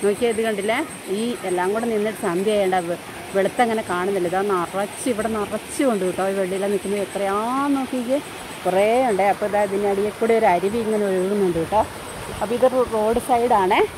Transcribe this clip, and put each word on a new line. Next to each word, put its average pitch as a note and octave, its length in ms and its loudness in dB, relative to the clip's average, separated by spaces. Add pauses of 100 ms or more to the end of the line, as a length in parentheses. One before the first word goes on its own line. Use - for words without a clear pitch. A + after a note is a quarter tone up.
നോക്കിയേ, G#3 300 2
ഇത് G#3 120 -2
കണ്ടില്ലേ, G#3+ 320 0 (400)
ഈ G#3+ 40 -2 (280)
എല്ലാം F3+ 240 0
കൂടെ A3+ 180 -2
നിന്നിട്ട് G#3+ 340 -2
സന്ധ്യ F#3+ 320 0
ആയണ്ട F#3 200 2 (100)
വെ-, E3+ 100 -2 (380)
വെളുത്തങ്ങനെ A3 540 0
കാണുന്നില്ല. F3+ 420 0
ഇതാ F#3 100 0 (100)
നിറച്ച്, F#3+ 640 -2
ഇവിടെ G#3+ 220 -2
നിറച്ചും G#3+ 560 -2
ഉണ്ട് G3+ 140 0
കേട്ടോ F3+ 260 -2
ഈ - 80 -2
വെള്ളില F#3+ 340 -2
നിൽക്കുന്നത്. G3+ 340 -2
എത്രയാന്ന് A#3 720 0
നോക്കിക്കേ, B3+ 380 -2 (460)
കുറേ F#3 240 4 (220)
ഉണ്ട്. F#3+ 140 2 (100)
അപ്പോൾ G#3 180 -2
ഇതാ G#3 160 2
ഇതിൻ്റെ G3+ 260 0
അടിയിൽ G3+ 280 0
കൂടെ A3+ 180 4
ഒരു A3 140 4
അരുവി G3 320 0
ഇങ്ങനെ G#3+ 260 0
ഒഴുകുന്നുണ്ട് F#3 500 2
കേട്ടോ. F3+ 200 2 (600)
അപ്പോൾ G#3+ 160 -2
ഇതൊരു B3+ 220 4 (160)
റോഡ് A3 340 2
സൈഡാണേ. A#3 500 4 (180)